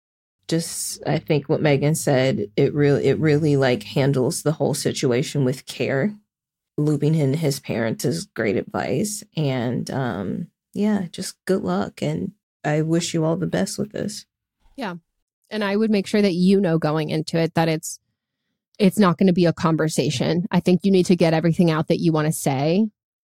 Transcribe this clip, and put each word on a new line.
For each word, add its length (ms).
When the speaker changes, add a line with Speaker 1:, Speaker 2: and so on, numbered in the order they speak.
Speaker 1:
just, 580
I 140
think 280
what 140
Megan 340
said, 600
it 180
really, 320
it 140
really, 380
like, 260
handles 580
the 120
whole 200
situation 720
with 200
care. 500
Looping 360
in 220
his 240
parents 460
is 200
great 320
advice. 640
And, 560
um, 560
yeah, 380
just 240
good 160
luck. 400
And 300
I 180
wish 320
you 100
all 140
the 100
best 300
with 140
this. 340
Speaker 2:
Yeah. 180
And 140
I 120
would 160
make 160
sure 140
that 120
you 280
know 160
going 320
into 280
it 180
that 120
it's, 320
it's 180
not 200
gonna 160
be 120
a 80
conversation. 1000
I 100
think 220
you 80
need 160
to 80
get 180
everything 360
out 200
that 100
you 140
wanna 180
say, 560